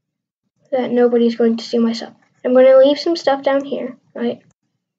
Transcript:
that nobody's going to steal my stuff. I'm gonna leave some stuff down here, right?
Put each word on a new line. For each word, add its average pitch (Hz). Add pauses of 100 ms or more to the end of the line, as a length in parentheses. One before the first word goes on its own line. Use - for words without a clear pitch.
(720)
that 247
nobody's 240
going 226
to -
steal 233
my 226
stuff. - (320)
I'm 254
gonna 262
leave 285
some 339
stuff 277
down 277
here, 247 (160)
right? 233 (560)